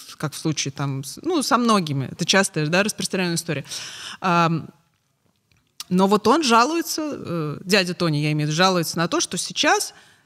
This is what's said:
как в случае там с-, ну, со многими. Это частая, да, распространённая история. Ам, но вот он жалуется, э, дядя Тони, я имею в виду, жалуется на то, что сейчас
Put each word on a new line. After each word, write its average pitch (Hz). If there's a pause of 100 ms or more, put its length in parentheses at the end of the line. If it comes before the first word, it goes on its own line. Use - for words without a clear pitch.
(180)
как 151
в -
случае 147
там 135
с-, -
ну, 320
со 240
многими. 180
Это -
частая, 190
да, 175
распространённая 185
история. 151 (560)
Ам, 170 (1200)
но 185
вот 208
он 302
жалуется, 294 (120)
э, 156
дядя 180
Тони, 160
я 151
имею 151
в 151
виду, 151
жалуется 180
на 170
то, 311
что -
сейчас - (320)